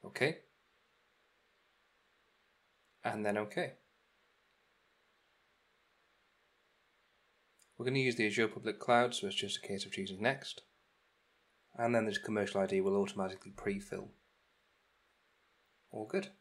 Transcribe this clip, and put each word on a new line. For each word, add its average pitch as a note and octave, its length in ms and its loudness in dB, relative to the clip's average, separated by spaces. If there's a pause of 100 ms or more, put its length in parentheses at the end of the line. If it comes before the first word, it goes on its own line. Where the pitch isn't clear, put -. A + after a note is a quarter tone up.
OK, D3+ 340 0 (2750)
and G#2+ 220 -2
then G#2 140 2
OK. C3+ 320 -2 (4000)
We're A#2+ 120 -4
gonna C3 100 4
use B2+ 200 4
the G#2+ 100 4
Azure A2 200 4
Public G#2+ 320 -4
Cloud, A#2+ 360 6
so - 100 -4
it's G2 100 -4
just - 220 -2
a - 100 -12
case G2 160 -4
of G2+ 100 -10
choosing F#2+ 280 -6
Next. C3+ 400 -2 (1120)
And A#2+ 200 2
then A2+ 100 4
this G2+ 140 -2
commercial G#2 420 0
I F#2+ 60 2
D F#2+ 140 2
will G2 160 2
automatically F#3+ 600 -4
pre-fill. G2+ 520 -6 (1800)
All G#2+ 160 -10
good. G3 220 -2 (140)